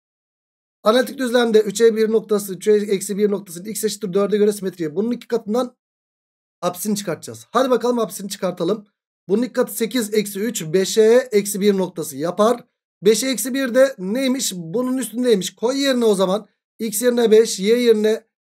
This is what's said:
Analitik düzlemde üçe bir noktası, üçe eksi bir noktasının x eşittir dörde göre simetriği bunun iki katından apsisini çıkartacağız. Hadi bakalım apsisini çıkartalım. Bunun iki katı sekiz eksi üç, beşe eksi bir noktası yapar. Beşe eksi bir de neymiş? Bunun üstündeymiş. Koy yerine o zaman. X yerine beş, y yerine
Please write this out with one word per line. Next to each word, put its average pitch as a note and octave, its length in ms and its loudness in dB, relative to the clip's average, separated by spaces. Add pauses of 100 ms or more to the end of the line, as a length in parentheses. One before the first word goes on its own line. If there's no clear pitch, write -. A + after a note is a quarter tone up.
(840)
Analitik A#3 340 0
düzlemde A#3 420 2
üçe G#3+ 360 2
bir A3 160 0
noktası, G#3 420 -2
üçe G3 180 0
eksi G3+ 460 0
bir G3+ 140 2
noktasının F3+ 340 -8
x G#3+ 180 -8
eşittir G#3 300 -4
dörde G3+ 240 0
göre G#3 140 2
simetriği F3+ 440 -6
bunun A3 160 -2
iki A#3+ 160 -10
katından A#3 480 -4 (840)
apsisini G3+ 340 -4
çıkartacağız. D3+ 560 -8
Hadi C4 180 2
bakalım B3 300 0
apsisini G3+ 300 -6
çıkartalım. F#3 560 -4 (420)
Bunun G3+ 140 2
iki B3+ 120 -4
katı B3 200 -2
sekiz A3 400 -4
eksi G#3 260 -2
üç, A3+ 260 -6
beşe A3 640 2
eksi G3+ 300 0
bir G3+ 160 2
noktası E3 400 -6
yapar. G#3 460 0 (380)
Beşe G#3+ 260 4
eksi B3+ 260 -4
bir C4 220 -2
de C4 220 4
neymiş? B3 580 -2
Bunun A3 420 -4
üstündeymiş. A#3 580 0
Koy B3+ 260 -2
yerine B3+ 240 2
o G#3+ 100 4
zaman. F#3+ 320 0 (320)
X A3 220 -4
yerine A#3+ 300 2
beş, A3 280 4
y G#3+ 200 2
yerine A3 440 2 (220)